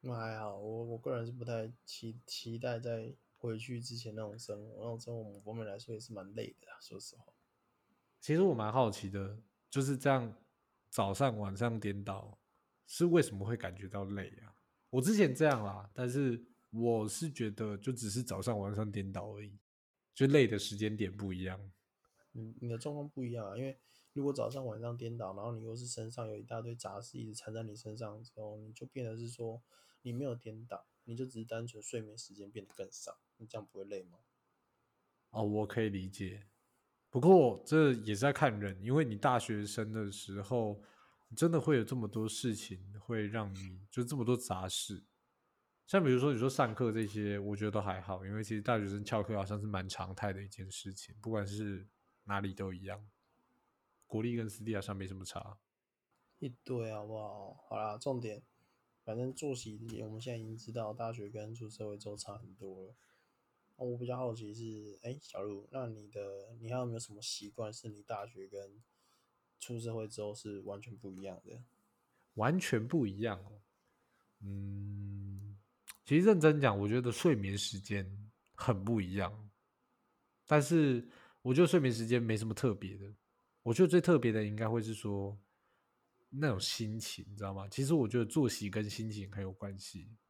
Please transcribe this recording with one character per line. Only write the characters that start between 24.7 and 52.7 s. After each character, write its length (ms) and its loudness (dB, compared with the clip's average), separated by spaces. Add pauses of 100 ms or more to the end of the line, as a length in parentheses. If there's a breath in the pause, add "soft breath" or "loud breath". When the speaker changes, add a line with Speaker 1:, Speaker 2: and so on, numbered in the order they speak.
Speaker 1:
上 160 -4
颠 200 -6
倒， 180 -4
然 100 -8
后 80 -4
你 120 -6
又 100 -6
是 120 -8
身 240 -8
上 180 -8
有 80 -6
一 60 -10
大 200 -6
堆 120 -6
杂 260 -8
事 180 -12
一 80 -8
直 80 -10
缠 180 -10
在 120 -6
你 100 -10
身 220 -12
上 260 -10
之 180 -20
后， 180 -10
你 140 -16
就 140 -14
变 180 -8
得 120 -6
是 120 -8
说 340 -8 (400 soft breath)
你 100 -6
没 120 -4
有 100 -2
颠 320 -12
倒， 200 -12 (180)
你 100 -10
就 120 -4
只 60 -12
是 120 -8
单 220 -6
纯 160 -12
睡 180 -4
眠 160 -12
时 180 -14
间 160 -14
变 160 -10
得 80 -20
更 160 -8
少， 300 -14 (160)
你 100 -16
这 120 -10
样 120 -10
不 80 -14
会 60 -8
累 200 -8
吗？ 140 -20 (1120)
Speaker 2:
哦， 120 -2
我 240 2
可 160 0
以 60 2
理 200 -4
解。 380 -8 (600)
不 120 2
过 440 10
这 280 8
也 220 0
是 40 -2
在 140 6
看 280 4
人， 220 -4
因 120 2
为 100 6
你 120 -2
大 220 4
学 260 0
生 260 -2
的 200 -2
时 320 -6
候， 400 0 (520 soft breath)
真 160 4
的 80 4
会 180 6
有 80 4
这 120 -2
么 100 -2
多 220 0
事 260 0
情 240 -10 (220)
会 260 -2
让 280 -2
你， 260 -10 (100)
就 140 0
这 120 -4
么 80 0
多 120 6
杂 320 -2
事。 340 -4 (840)
像 160 4
比 80 6
如 80 8
说 140 4
你 60 2
说 120 4
上 240 2
课 180 2
这 140 2
些， 320 0
我 180 -2
觉 80 -2
得 60 2
都 100 0
还 220 -2
好， 240 -6
因 80 -6
为 100 -4
其 100 -4
实 60 0
大 180 2
学 80 0
生 160 -4
翘 200 0
课 120 -2
好 120 0
像 120 -4
是 80 -4
蛮 220 -2
常 260 -6
态 180 -2
的 100 -6
一 60 -10
件 220 -12
事 220 -10
情， 300 -14
不 80 -6
管 160 0
是 420 -6 (360)
哪 160 -2
里 120 -2
都 220 -4